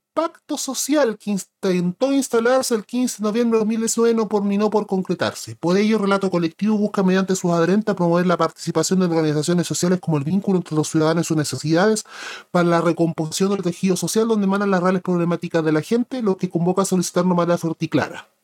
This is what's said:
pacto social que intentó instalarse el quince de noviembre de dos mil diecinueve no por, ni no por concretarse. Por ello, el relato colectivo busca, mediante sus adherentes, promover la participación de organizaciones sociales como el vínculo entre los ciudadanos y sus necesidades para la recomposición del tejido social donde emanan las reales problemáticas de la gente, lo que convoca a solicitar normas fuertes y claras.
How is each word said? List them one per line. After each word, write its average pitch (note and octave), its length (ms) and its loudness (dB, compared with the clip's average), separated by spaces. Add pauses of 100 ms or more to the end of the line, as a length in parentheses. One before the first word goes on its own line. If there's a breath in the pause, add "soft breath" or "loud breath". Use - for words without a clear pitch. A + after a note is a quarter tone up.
(120)
pacto D#4 460 -4
social C4 580 -2
que - 140 -8
intentó F#3 800 -2
instalarse B3+ 640 0
el G#3+ 100 -4
quince A#3+ 380 -4
de G#3+ 60 -2
noviembre A3+ 280 0
de A3 40 2
dos G#3+ 80 0
mil A3+ 120 -2
diecinueve A#3 340 2
no A3+ 140 0
por, G#3 160 0
ni G3+ 140 0
no G#3+ 100 2
por G#3 180 0
concretarse. F3 680 -4
Por F3 220 0
ello, G#3+ 180 2
el G#3 60 0
relato G3 280 2
colectivo F3+ 460 0
busca, G#3 260 0
mediante F#3 320 2
sus F3+ 180 -2
adherentes, F3+ 420 2
promover F3 320 2
la F3+ 100 2
participación E3 640 0
de F#3 60 2
organizaciones D#3+ 600 0
sociales F3 320 0
como D#3+ 200 0
el C#3 60 -2
vínculo F#3+ 340 0
entre E3 180 -4
los D3+ 140 0
ciudadanos D#3+ 340 2
y - 40 -6
sus D#3+ 100 0
necesidades D#3+ 640 0 (460 loud breath)
para F3 180 2
la E3+ 140 2
recomposición E3+ 680 0
del G3 140 -2
tejido F#3 340 -2
social A3 320 -2
donde G#3+ 160 0
emanan G3 260 0
las F#3 120 2
reales F#3 180 2
problemáticas E3+ 640 -2
de D#3 80 2
la D#3 80 2
gente, A#3+ 400 -2
lo G3 160 0
que F3+ 140 -4
convoca F3+ 320 0
a - 20 2
solicitar F3+ 400 0
normas F3 340 2
fuertes D#3+ 280 -4
y - 20 -10
claras. - 360 -4 (200)